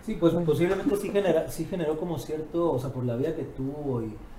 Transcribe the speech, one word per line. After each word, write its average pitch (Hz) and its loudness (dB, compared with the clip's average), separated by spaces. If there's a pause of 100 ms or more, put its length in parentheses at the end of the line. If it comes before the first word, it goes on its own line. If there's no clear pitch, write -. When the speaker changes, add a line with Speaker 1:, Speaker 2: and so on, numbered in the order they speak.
Speaker 1:
Sí, 220 -4
pues, 170 6
Speaker 2:
Bueno. 170 2
Speaker 1:
posiblemente 180 2
sí 196 -4
genera-, 175 4
sí 165 -6
generó 156 0
como 175 -2
cierto, 156 0
o 127 2
sea, 127 -2
por 127 -4
la 120 0
vida 147 0
que 147 -4
tuvo 135 -4
y 107 -6 (240)